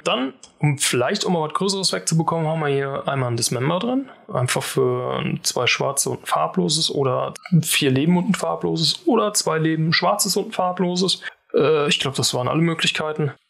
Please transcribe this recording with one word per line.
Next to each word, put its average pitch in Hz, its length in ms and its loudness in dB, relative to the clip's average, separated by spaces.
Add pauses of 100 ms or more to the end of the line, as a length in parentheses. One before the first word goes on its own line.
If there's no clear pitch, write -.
Dann, 247 300 -2 (240)
um 147 180 0
vielleicht 143 480 0
auch - 60 0
mal 160 180 0
was 151 60 -6
Größeres 190 400 -2
wegzubekommen, 165 520 0
haben 160 140 -2
wir 147 80 -2
hier 139 400 -2
einmal 135 200 0
einen 117 100 -2
Dismember 131 400 -2
drin, 254 320 -2 (200)
einfach 127 320 0
für 127 600 0 (180)
zwei - 240 0
schwarze 135 440 0
und 123 140 -8
ein - 20 -20
farbloses 160 640 0
oder 135 420 0 (300)
vier - 280 2
Leben 156 280 4
und 180 100 0
ein 190 60 2
farbloses 165 720 -2
oder 214 260 4
zwei 160 240 0
Leben, 160 380 2
schwarzes 202 420 0
und 196 120 -2
ein - 40 -12
farbloses. 180 680 0 (320)
Äh, 147 340 4
ich 139 120 0
glaub, 135 140 -4
das - 200 0
waren 123 140 0
alle 151 120 0
Möglichkeiten. 156 720 0 (180)